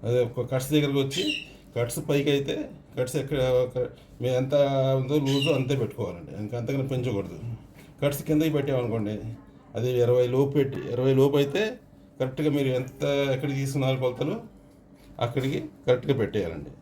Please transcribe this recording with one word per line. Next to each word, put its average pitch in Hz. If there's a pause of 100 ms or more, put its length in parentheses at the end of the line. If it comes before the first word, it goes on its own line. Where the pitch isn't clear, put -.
అదే 123
ఒక 120
కట్స్ 131
దగ్గరకు 143
వచ్చి 135 (520)
కట్స్ 120 (100)
పైకి 143
అయితే 143 (280)
కట్స్ 127
ఎక్కడ 143
ఒక, 127 (340)
మీ 123
ఎంత 135 (460)
ఉందో 139
లూజు 139
అంతే 131
పెట్టుకోవాలండి, 87 (100)
ఇంకా 110
అంతకన్నా 135
పెంచకూడదు. 107 (640)
కట్స్ 143
కిందకి 156
పెట్టామనుకోండి, 123 (600)
అది 117 (160)
ఇరవై 123
లోపు 135
పెట్టి, 139 (140)
ఇరవై 131
లోపు 139
అయితే 196 (420)
కరెక్ట్గా 139
మీరు 139 (120)
ఎంత 131 (300)
ఎక్కడికి 139
తీసుకున్నారు 135
కొలతలు 127 (840)
అక్కడికి 131 (260)
కరెక్ట్గా 123
పెట్టేయాలండి. 85 (120)